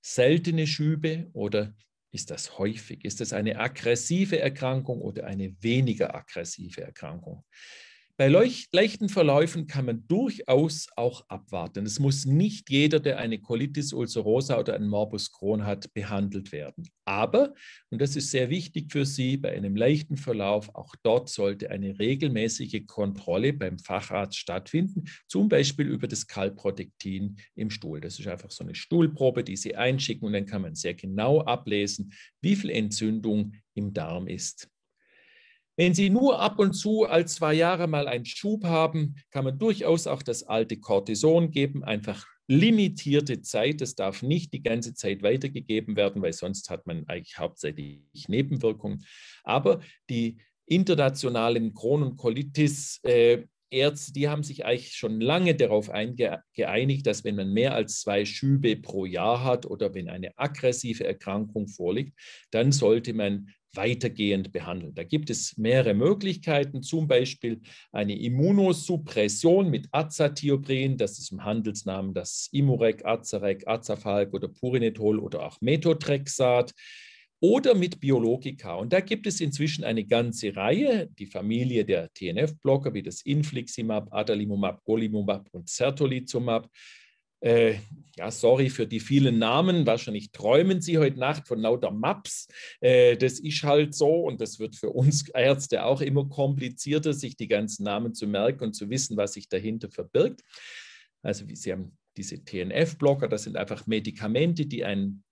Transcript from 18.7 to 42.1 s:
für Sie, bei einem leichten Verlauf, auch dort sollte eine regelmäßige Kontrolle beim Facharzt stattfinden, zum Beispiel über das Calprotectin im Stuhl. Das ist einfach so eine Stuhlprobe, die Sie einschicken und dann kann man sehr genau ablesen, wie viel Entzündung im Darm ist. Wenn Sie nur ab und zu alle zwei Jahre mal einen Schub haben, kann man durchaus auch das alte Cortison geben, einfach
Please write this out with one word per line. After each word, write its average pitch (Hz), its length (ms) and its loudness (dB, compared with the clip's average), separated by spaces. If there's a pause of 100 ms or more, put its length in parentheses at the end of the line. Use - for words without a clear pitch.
für 143 140 0
Sie, 135 320 -2
bei 139 140 -4
einem 98 220 -4
leichten 135 440 2
Verlauf, 107 560 -2
auch - 280 -16
dort 117 280 2
sollte 101 400 -4
eine 98 280 -6
regelmäßige 113 880 -2
Kontrolle 101 680 -2
beim 92 240 -6
Facharzt 98 580 -6
stattfinden, 165 680 -4 (220)
zum 202 220 2
Beispiel 143 380 2
über 127 200 -4
das - 200 -6
Calprotectin 98 1120 -6 (160)
im 110 160 -6
Stuhl. 78 320 -10
Das - 160 -12
ist 101 100 -10
einfach 87 220 -12
so - 140 -14
eine 87 100 -12
Stuhlprobe, 151 680 2
die 95 120 -8
Sie - 200 -8
einschicken 127 500 0
und 104 80 -2
dann 101 100 -2
kann 98 160 -6
man 82 140 -8
sehr 87 180 -6
genau 107 480 0
ablesen, 104 720 -2 (300)
wie 196 140 4
viel 202 120 -6
Entzündung 107 840 -2 (180)
im 101 220 -6
Darm 85 340 -6
ist. - 400 -10 (1120)
Wenn 180 140 6
Sie 196 160 4
nur 254 300 4
ab 208 180 2
und 196 160 4
zu 214 320 2
alle 165 180 4
zwei 156 300 0
Jahre 170 340 2
mal 147 180 0
einen 123 200 -4
Schub 214 380 -4
haben, 160 500 2 (160)
kann 135 160 -2
man 131 120 -2
durchaus 196 480 2
auch 139 160 -4
das 117 200 -6
alte 110 340 0
Cortison 113 720 2
geben, 139 340 -2
einfach 107 420 -6 (220)